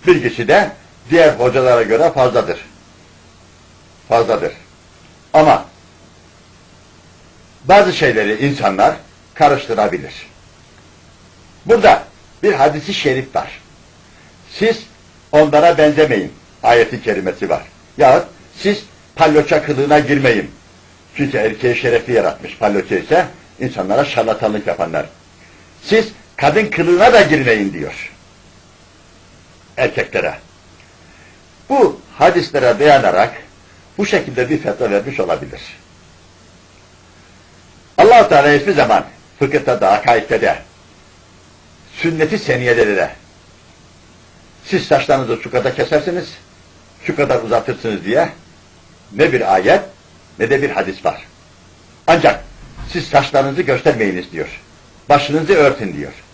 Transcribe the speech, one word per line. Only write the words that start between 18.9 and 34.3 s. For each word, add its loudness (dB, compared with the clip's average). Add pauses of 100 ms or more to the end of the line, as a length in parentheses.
palloça 2
kılığına 0
girmeyin." 0 (680)
Çünkü -4
erkeği -2
şerefli -2
yaratmış, -2
palloça -2
ise 0 (340)
insanlara -4
şarlatanlık -4
yapanlar. -6 (760)
"Siz 0 (280)
kadın 0
kılığına 2
da 6
girmeyin." 0
diyor. -12 (1600)
Erkeklere. -4 (1300)
Bu 0 (180)
hadislere 0
dayanarak 2 (680)
bu -2
şekilde -4